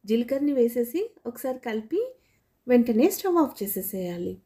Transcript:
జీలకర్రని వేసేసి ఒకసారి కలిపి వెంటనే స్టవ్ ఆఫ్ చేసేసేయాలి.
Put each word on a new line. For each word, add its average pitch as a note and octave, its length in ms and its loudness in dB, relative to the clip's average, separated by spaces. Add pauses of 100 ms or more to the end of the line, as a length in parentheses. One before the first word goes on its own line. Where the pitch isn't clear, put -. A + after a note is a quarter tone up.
జీలకర్రని C4+ 560 0
వేసేసి A#3+ 420 0 (300)
ఒకసారి B3+ 340 -6
కలిపి A3 380 -4 (640)
వెంటనే B3 420 6 (100)
స్టవ్ E4+ 260 2
ఆఫ్ - 180 -4
చేసేసేయాలి. F#3 720 -6 (120)